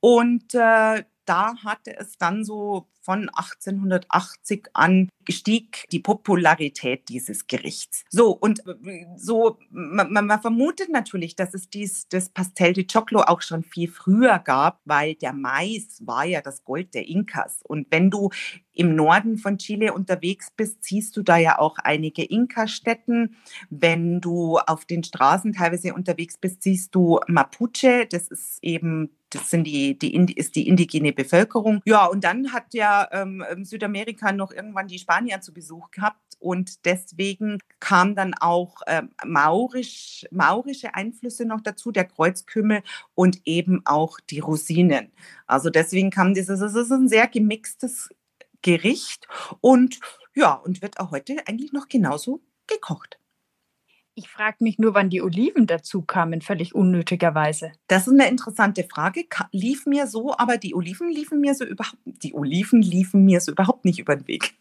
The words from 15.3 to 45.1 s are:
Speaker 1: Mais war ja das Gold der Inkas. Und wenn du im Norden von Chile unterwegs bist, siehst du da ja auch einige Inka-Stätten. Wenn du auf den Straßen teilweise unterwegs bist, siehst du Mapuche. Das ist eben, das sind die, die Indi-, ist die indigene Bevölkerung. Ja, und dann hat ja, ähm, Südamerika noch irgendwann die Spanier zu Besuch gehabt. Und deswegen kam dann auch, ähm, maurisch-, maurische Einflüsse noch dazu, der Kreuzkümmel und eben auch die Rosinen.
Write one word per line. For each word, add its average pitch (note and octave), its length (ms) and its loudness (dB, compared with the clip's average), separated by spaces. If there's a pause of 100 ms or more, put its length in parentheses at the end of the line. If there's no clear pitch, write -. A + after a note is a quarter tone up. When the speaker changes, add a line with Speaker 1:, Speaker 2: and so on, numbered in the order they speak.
Speaker 1:
Mais C#3+ 720 -6
war B2 200 -2
ja E3+ 160 -4
das - 240 -16
Gold E3+ 280 -8
der A2+ 140 -8
Inkas. - 560 -6
Und D3+ 260 -8
wenn F3 200 4
du G3+ 200 2 (440)
im E3+ 220 2
Norden G3 420 4
von G3+ 200 -4
Chile G#3+ 360 -2
unterwegs F#3 580 -4
bist, - 320 -8
siehst G#3 320 -6
du G#3 80 -4
da E3+ 140 6
ja E3 220 4
auch D#3 180 0
einige D#3 460 -2
Inka-Stätten. A#3 1120 -2 (320)
Wenn E3+ 500 0
du E3+ 380 -2
auf D#3 260 -2
den E3+ 200 -6
Straßen F#3 500 0
teilweise F3 400 -2
unterwegs E3+ 440 -6
bist, F#3 260 -6
siehst F#3 320 0
du F3 320 6
Mapuche. A#3 840 2
Das F3 200 -6
ist - 340 -14
eben, E3 520 -4 (140)
das - 200 -10
sind E3 160 2
die, C#3 320 -2
die - 180 -4
Indi-, F3+ 180 4
ist - 220 -6
die D#3+ 120 0
indigene D#3+ 460 2
Bevölkerung. G#3 720 2
Ja, G#3 200 6
und F#3+ 180 -2
dann A#3+ 280 -2
hat A#3+ 220 -10
ja, G#3 380 2
ähm, F#3+ 320 -8 (180)
Südamerika G#3 720 -6
noch G3 200 -4
irgendwann G3 360 -10
die F3+ 120 -14
Spanier F#3+ 420 -2
zu E3 120 -20
Besuch D#3+ 380 -20
gehabt. G3+ 260 -4 (220)
Und F#3 460 -6
deswegen F#3+ 760 -4 (200)
kam G3 360 2
dann F#3+ 180 -2
auch, F3 540 -2
ähm, D#3+ 240 -4 (120)
maurisch-, G3 1080 -2
maurische A3 640 -2
Einflüsse A#3 500 -10
noch A3 160 -6
dazu, A3 300 -8
der G3 140 0
Kreuzkümmel G3+ 760 0 (320)
und F#3 320 4
eben F3 400 0
auch D3+ 340 0
die - 200 -10
Rosinen. D#3 720 0 (340)